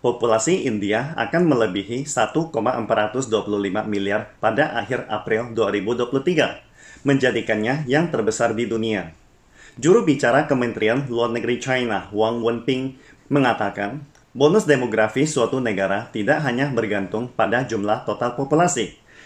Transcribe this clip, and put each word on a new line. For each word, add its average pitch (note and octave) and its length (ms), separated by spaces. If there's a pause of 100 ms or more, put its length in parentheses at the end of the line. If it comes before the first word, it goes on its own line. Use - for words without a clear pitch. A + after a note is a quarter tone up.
populasi A#2+ 640
India A2 480
akan D#3+ 320
melebihi A2+ 560
satu D#3 480
koma A#2+ 240
empat G#2+ 320
ratus A#2+ 240
dua G#2+ 80
puluh G2+ 240
lima G#2 240
miliar G2+ 480
pada A#2+ 400
akhir A#2 320
April A2 480
dua G#2 160
ribu G#2 240
dua A#2+ 160
puluh C3+ 80
tiga, C#3+ 400 (400)
menjadikannya B2+ 880
yang E3 240
terbesar A2+ 400
di A2 160
dunia. G#2+ 480 (640)
Juru F#3+ 240
bicara C3+ 400
Kementerian A#2+ 640
Luar A#2 240
Negeri A#2 240
China, A#2+ 560
Wang A2 320
Wenping, B2+ 560 (320)
mengatakan, A2+ 720 (260)
bonus D#3 320
demografi B2 640
suatu C3 320
negara G2 560
tidak C3+ 320
hanya C3 240
bergantung A2 640
pada A#2 320
jumlah A2 400
total A#2+ 320
populasi, C#3 560 (320)